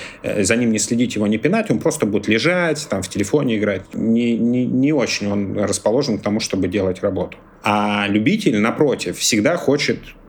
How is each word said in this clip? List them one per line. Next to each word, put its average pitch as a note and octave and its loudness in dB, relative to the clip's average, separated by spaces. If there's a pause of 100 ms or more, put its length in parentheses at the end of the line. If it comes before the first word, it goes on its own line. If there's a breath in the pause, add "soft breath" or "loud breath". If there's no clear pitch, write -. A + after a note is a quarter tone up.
(240 loud breath)
э, - -2
за A2 2
ним A#2+ 2
не G#2+ 2
следить, A#2+ 0
его G#2 0
не G#2+ 0
пинать, G#3+ 0
он A2+ 2
просто D3 0
будет G2+ -2
лежать, D#3 0
там, G2 -2
в - -8
телефоне A2+ 0
играть. G2+ -2
Не, A#2 2
не, A#2+ 2
не C3 2
очень G#2 0
он G2+ -2
расположен G#2+ 0
к - -8
тому, G#2+ 0
чтобы F#2 -2
делать F#2 -2
работу. F#2 -4 (260)
А G#2 0
любитель, A2 2
напротив, A2+ 0
всегда A#2+ 2
хочет, C#3 0 (300)